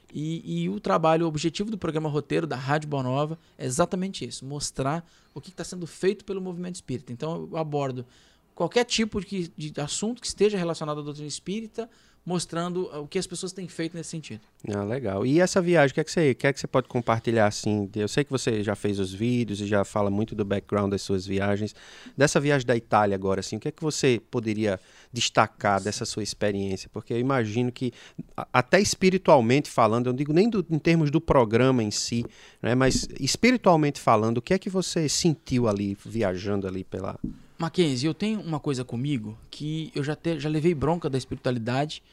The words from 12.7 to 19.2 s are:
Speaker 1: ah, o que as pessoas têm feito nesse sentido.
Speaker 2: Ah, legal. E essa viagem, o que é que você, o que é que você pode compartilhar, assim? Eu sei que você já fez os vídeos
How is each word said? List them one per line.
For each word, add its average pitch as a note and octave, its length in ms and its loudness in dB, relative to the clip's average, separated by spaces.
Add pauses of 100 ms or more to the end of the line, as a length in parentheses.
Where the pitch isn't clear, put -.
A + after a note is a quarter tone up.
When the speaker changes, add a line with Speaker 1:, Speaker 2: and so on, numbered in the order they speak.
Speaker 1:
ah, D3+ 60 -10
o D3 80 -10
que F#3 140 -4
as F3+ 60 -4
pessoas F3+ 260 -10
têm F#3 160 -12
feito E3 280 -6
nesse D#3+ 140 -10
sentido. C3+ 300 -12 (340)
Speaker 2:
Ah, G2+ 80 -2
legal. G#2 420 -2
E C#3 140 4
essa F3+ 240 4
viagem, E3 300 4
o - 20 -8
que D#3+ 60 -2
é D3+ 40 0
que - 60 -12
você, D#3 220 4
o - 20 2
que - 140 0
é C3+ 40 2
que - 60 -6
você - 80 -8
pode - 220 0
compartilhar, A2+ 580 2
assim? G#2 480 0
Eu G#2 140 0
sei D3 160 0
que - 80 -14
você A2+ 320 0
já G#2 100 0
fez G2+ 240 -2
os F#2+ 160 -2
vídeos A2 460 0